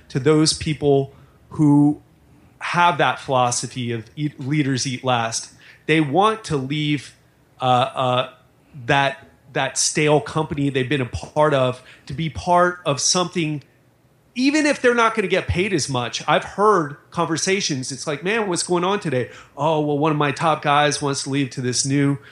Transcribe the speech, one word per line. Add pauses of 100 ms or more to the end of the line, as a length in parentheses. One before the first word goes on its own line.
to
those
people (380)
who (560)
have
that
philosophy
of
eat,
leaders
eat
last. (340)
They
want
to
leave, (460)
uh,
uh, (540)
that, (260)
that
stale
company
they've
been
a
part
of (240)
to
be
part
of
something, (720)
even
if
they're
not
gonna
get
paid
as
much.
I've
heard (140)
conversations,
it's
like,
"Man,
what's
going
on
today?" (260)
"Oh,
well,
one
of
my
top
guys
wants
to
leave
to
this
new, (140)